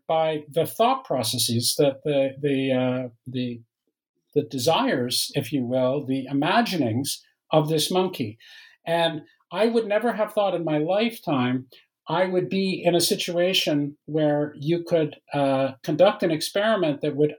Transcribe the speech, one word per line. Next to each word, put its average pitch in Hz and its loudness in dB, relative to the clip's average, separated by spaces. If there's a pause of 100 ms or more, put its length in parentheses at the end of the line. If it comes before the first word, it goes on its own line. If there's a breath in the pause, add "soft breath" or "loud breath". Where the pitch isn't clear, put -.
by 160 0
the 160 2
thought 262 0
processes, 117 0
the, 139 2
the, 139 0 (100)
the, 135 0
uh, 127 -2 (180)
the, 123 -6 (720)
the 147 2
desires, 151 0
if 131 -4
you 135 0
will, 127 0
the 131 -2
imaginings 143 0 (280 soft breath)
of 156 4
this 156 0
monkey. 180 -2 (480 loud breath)
And 165 0 (300 soft breath)
I 202 2
would 226 0
never 214 0
have 208 -2
thought 196 0
in 170 -2
my 156 0
lifetime 151 0 (440 soft breath)
I 180 2
would 185 0
be 190 -2
in 175 4
a 170 4
situation 170 0 (120)
where 147 0
you 170 -2
could, 160 0 (140)
uh, 135 0 (100)
conduct 180 4
an 170 2
experiment 175 0
that 147 -2
would 147 2